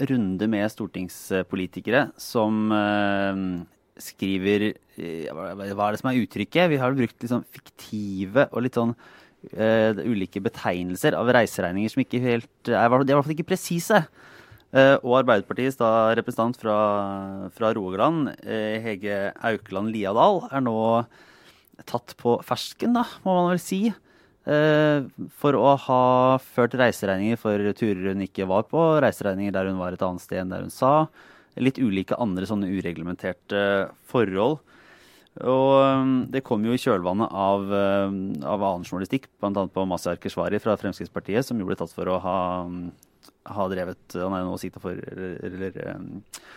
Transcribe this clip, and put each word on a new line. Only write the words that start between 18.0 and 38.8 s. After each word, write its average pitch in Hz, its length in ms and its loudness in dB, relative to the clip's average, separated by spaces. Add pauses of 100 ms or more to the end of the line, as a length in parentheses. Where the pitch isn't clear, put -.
eh, 107 320 -4
Hege 101 540 -4 (100)
Aukeland 107 500 -4
Liadal, 117 600 2
er 135 80 -2
nå 113 440 2 (840)
tatt - 300 -8
på - 280 0
fersken, - 480 -4
da, 240 100 2 (220)
må 190 100 0
man 175 160 2
vel 180 80 0
si, 190 300 -2
eh, 151 1120 0 (380)
for 143 160 4
å 139 220 6
ha 127 600 4
ført 120 380 0
reiseregninger 107 600 2
for 104 180 0 (160)
turer 98 400 -2
hun 98 80 -2
ikke 95 260 -4
var 98 180 2
på, 156 360 2
reiseregninger 101 500 0
der 95 160 -2
hun 95 120 -4
var 90 140 -4
et 90 100 -8
annet 90 180 -2
sted 92 220 -6
enn 92 80 -6
der 92 100 -6
hun 92 100 -10
sa, 151 380 4 (480)
litt 127 240 0
ulike 98 400 0
andre 95 260 -2
sånne 101 220 -2
ureglementerte 92 1200 -2 (160)
forhold. 110 540 0 (800)
Og, 131 320 2 (100)
ehm, 131 480 2
det 131 140 -4
kom 107 200 0
jo 117 80 0
i 127 60 2
kjølvannet 98 540 0
av, 98 400 2
ehm, 98 720 0
av 98 160 -2
annen 92 240 -2